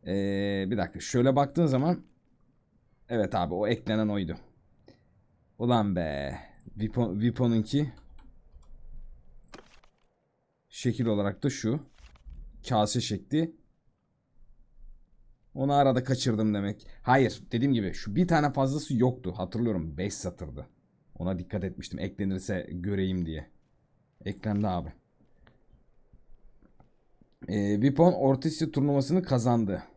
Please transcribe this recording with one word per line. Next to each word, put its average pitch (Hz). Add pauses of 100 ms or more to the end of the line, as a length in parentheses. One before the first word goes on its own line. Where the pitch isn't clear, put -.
Ee, 98
bir 107
dakika. 92
Şöyle 123
baktığın 143
zaman, 139 (1040)
evet 110
abi, 87
o 104
eklenen 110
oydu. 95 (1200)
Ulan 110
be. 71 (380)
Vipon, 107
Vipon'unki 120 (2750)
şekil 120
olarak 104
da 143
şu. - (920)
Kase 110
şekli. 147 (2000)
Onu 139
arada 135
kaçırdım 110
demek. 101 (160)
Hayır, 127
dediğim 131
gibi 101
şu 101
bir 180
tane 151
fazlası 139
yoktu. 123
Hatırlıyorum, 90
beş 98
satırdı. 71 (460)
Ona 90
dikkat 87
etmiştim, -
eklenirse 95
göreyim 92
diye. 78 (760)
Eklendi 104
abi. 82 (2500)
Ee, 101
Vipon 143
Ortisya 139
turnuvasını 143
kazandı. 117 (140)